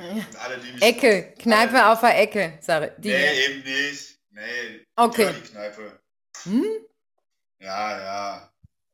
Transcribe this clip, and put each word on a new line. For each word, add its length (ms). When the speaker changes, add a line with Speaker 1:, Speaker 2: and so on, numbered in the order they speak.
Speaker 1:
Ja. 100
Speaker 2:
Und 240
alle, 200
die 140
mich 100
Speaker 1:
Ecke, 560
Kneipe 460
Speaker 2:
alle 100
Speaker 1:
auf 60
der 200
Ecke, 420
sorry. 360
Die 120
Speaker 2:
Nee, 360
eben 180
nicht. 540
Nee, 480
die 60
Speaker 1:
Okay. 380
Speaker 2:
Dirty-Kneipe. 680
Speaker 1:
Hm? 220
Speaker 2:
Ja, 400
ja. 520